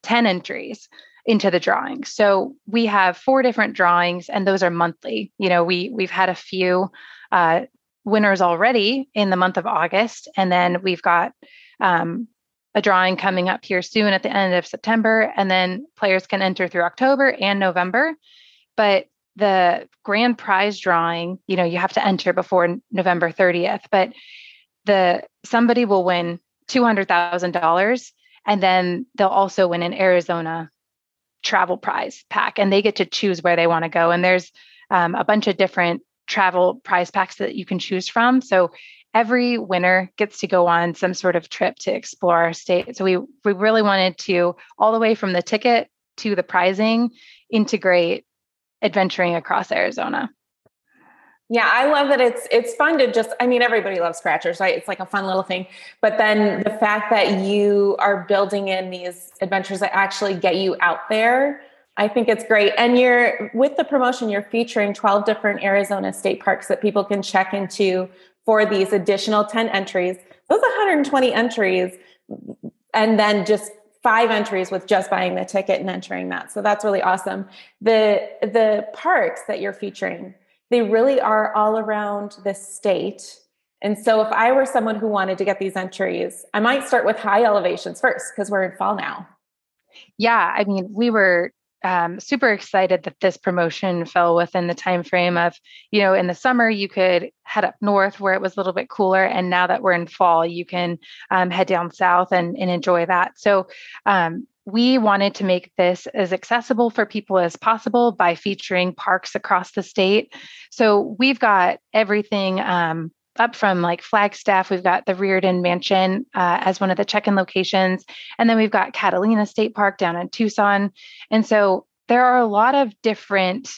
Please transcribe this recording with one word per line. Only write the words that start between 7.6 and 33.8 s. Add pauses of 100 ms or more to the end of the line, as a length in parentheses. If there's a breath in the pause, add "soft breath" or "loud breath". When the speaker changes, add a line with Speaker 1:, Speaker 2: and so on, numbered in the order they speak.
Speaker 1:
winners
already
in
the
month
of
August. (120)
And
then
we've
got, (480 loud breath)
um, (460)
a
drawing
coming
up
here
soon
at
the
end
of
September.
And
then (100)
players
can
enter
through
October
and
November. (640 soft breath)
But (280)
the (160)
grand
prize
drawing,
you
know,
you
have
to
enter
before (120)
November
thirtieth, (100)
but (720 loud breath)
the, (220)
somebody
will
win (280)
two
hundred
thousand
dollars. (320 soft breath)
And
then (100)
they'll
also
win
an
Arizona (720)
travel
prize
pack,
and
they
get
to
choose
where
they
wanna